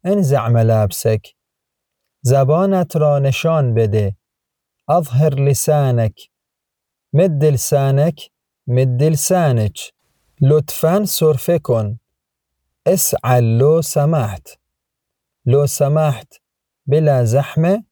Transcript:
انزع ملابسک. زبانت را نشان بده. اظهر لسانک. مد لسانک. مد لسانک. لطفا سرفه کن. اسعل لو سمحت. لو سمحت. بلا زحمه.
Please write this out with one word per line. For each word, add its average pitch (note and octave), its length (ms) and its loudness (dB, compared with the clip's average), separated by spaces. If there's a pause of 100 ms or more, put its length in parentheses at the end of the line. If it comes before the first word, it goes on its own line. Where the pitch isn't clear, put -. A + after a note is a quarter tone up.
انزع C#3+ 440 0
ملابسک. A2 840 0 (880)
زبانت D#3+ 720 0
را D3 220 0
نشان C#3 560 -2
بده. G#2+ 420 -2 (720)
اظهر D3 460 0
لسانک. C3+ 960 -2 (840)
مد D#3 320 0
لسانک. C#3+ 880 0 (360)
مد B2+ 360 0
لسانک. D3+ 880 0 (480)
لطفا D#3 640 2
سرفه D#3+ 540 0
کن. A2+ 400 -2 (880)
اسعل B2 720 0
لو D3+ 240 2
سمحت. C#3+ 680 -2 (1000)
لو C#3 200 2
سمحت. D3 680 -2 (520)
بلا C#3 380 2
زحمه. D#3 680 0